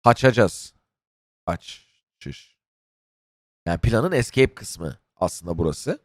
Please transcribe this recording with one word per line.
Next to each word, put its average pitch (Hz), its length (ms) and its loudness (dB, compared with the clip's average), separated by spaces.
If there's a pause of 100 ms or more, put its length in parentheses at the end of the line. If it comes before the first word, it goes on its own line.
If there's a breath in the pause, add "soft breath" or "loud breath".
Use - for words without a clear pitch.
Kaçacağız. 117 680 4 (720)
Kaçış. - 1080 -14 (1080)
Yani 85 140 -2
planın 120 320 2
escape 131 420 2
kısmı 82 440 -12 (180)
aslında 85 420 -4
burası. 82 460 -4